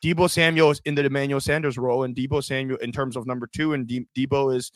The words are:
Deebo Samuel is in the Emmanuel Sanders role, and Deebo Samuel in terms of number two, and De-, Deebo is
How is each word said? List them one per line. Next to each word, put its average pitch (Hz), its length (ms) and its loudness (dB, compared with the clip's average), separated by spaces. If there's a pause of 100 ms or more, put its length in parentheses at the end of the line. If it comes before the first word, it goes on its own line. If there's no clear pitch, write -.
Deebo 170 300 2
Samuel 160 400 6
is 147 140 -2
in 147 100 -2
the 143 100 2
Emmanuel 139 360 0
Sanders 147 380 -2
role, 127 260 0
and 123 100 -6
Deebo 139 300 -2
Samuel 135 340 -4
in 120 140 -6
terms 131 240 -4
of 120 100 -6
number 123 260 -6
two, 156 200 0
and 131 160 -2
De-, 123 180 -6 (100)
Deebo 135 380 2
is 127 220 -4